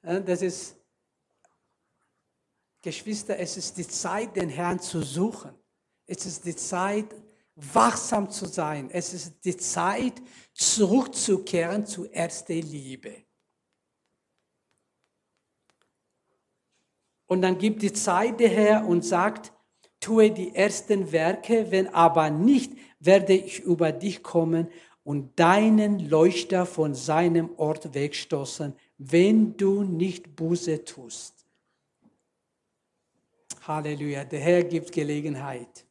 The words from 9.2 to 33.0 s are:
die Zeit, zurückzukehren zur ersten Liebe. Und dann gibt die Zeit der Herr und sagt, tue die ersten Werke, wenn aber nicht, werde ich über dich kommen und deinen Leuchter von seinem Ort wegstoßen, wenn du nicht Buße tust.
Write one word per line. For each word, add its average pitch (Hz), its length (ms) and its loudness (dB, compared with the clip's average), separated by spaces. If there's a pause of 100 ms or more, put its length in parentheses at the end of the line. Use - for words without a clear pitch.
die 180 120 -4
Zeit, 208 640 -4 (340)
zurückzukehren 202 1300 0
zur - 260 -12
ersten 165 500 -6
Liebe. 143 520 -14 (4000)
Und 185 160 0
dann 185 160 0
gibt 214 240 -2
die 202 100 -2
Zeit 226 480 0
der 226 80 6
Herr 214 360 4
und 175 200 2
sagt, 196 480 -2 (480)
tue 220 300 6
die 180 240 -6
ersten 196 580 0
Werke, 175 580 0
wenn 190 180 2
aber 160 420 6
nicht, 226 420 4 (280)
werde 190 340 6
ich - 260 0
über 165 320 2
dich 180 300 -6
kommen 165 460 0 (340)
und 143 360 -6
deinen 208 600 4 (100)
Leuchter 175 580 2
von 156 280 -2
seinem 165 640 0
Ort 151 380 -4
wegstoßen, 143 800 -6 (240)
wenn 190 580 4
du 196 260 2
nicht 175 540 -4
Buße 170 480 -4
tust. - 600 -20 (2250)